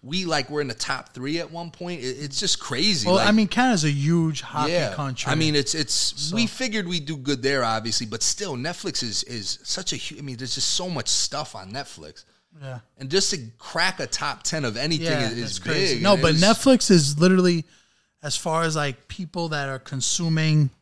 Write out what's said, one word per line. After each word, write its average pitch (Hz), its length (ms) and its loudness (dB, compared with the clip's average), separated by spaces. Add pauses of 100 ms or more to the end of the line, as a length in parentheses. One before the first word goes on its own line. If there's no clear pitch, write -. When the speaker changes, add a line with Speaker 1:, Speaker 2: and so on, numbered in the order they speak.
Speaker 1:
we, 175 220 -4
like, 151 240 -2
were 147 100 -2
in 139 80 -2
the 117 60 -6
top - 400 -6
three 139 260 -4
at 160 100 -10
one 170 200 -10
point. 175 320 -10
It, 127 160 -6
it's 143 200 -6
just - 220 0
crazy, 151 460 0
Speaker 2:
Well, 180 100 6
Speaker 1:
like 196 120 4
Speaker 2:
I 214 40 6
mean, 220 160 6
Canada's 233 360 2
a 151 60 4
huge 156 520 2
hockey 151 300 -2
Speaker 1:
Yeah. 143 220 0
Speaker 2:
country. 135 380 -4
Speaker 1:
I - 20 2
mean, 156 200 2
it's, 143 200 2
it's, 160 200 -2
Speaker 2:
So 151 420 -2
Speaker 1:
we 233 100 2
figured 214 400 -4
we'd 170 200 -4
do 156 100 -6
good 131 260 -2
there, 135 220 2
obviously, 113 420 -2
but 110 160 -6
still, 185 320 -2
Netflix 151 480 -6
is, 107 220 -4
is 107 380 -8
such - 300 -6
a 143 40 -6
hu-, - 220 -10
I - 20 -16
mean, 135 160 -10
there's 123 180 -6
just - 200 0
so 180 160 -2
much 143 180 -4
stuff - 460 -2
on 95 180 -14
Netflix. 80 520 -14 (380)
Speaker 2:
Yeah. 131 180 -12 (180)
Speaker 1:
And 135 120 -10
just 196 220 2
to 180 60 -4 (200)
crack 180 400 -2
a 143 80 -4
top 147 360 -6
ten 156 220 -4
of 110 120 -2
anything 156 300 -2
Speaker 2:
Yeah, 147 220 0
Speaker 1:
is, 113 40 -4
is 117 80 -6
Speaker 2:
that's - 180 -6
crazy. 156 360 0
Speaker 1:
big, 117 80 -2
Speaker 2:
No, 202 100 6
Speaker 1:
and 175 80 6
it - 20 4
Speaker 2:
but 165 120 6
Speaker 1:
was 160 80 6
Speaker 2:
Netflix 226 480 6
is 147 280 6
literally, 180 460 6 (580)
as 147 140 -6
far 165 280 0
as, 160 120 0
like, 143 320 -4
people 170 400 -6
that 143 200 -4
are 135 100 -6
consuming 156 920 2 (120)